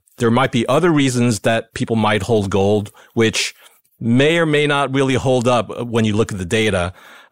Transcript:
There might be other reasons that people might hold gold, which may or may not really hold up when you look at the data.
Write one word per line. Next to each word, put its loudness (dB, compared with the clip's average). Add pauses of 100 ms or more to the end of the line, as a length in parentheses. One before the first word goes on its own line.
(180)
There 2
might 0
be -2
other 2
reasons 0
that -2
people -4
might 0
hold 0
gold, 0 (240)
which -2 (440)
may 2
or 2
may 0
not -2
really 0
hold 0
up -2
when 0
you 0
look 0
at -8
the -6
data. 0 (380)